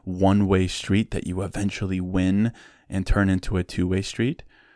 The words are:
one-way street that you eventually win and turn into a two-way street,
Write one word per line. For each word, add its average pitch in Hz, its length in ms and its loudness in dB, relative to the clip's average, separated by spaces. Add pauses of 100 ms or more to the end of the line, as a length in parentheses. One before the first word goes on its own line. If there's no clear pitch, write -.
one-way 95 640 4
street - 440 0
that - 160 -6
you 90 160 -4
eventually 98 580 -4
win 92 520 0 (360)
and 92 180 -4
turn 101 220 4
into 95 280 0
a 90 80 0
two-way 92 380 -2
street, 120 400 -4 (340)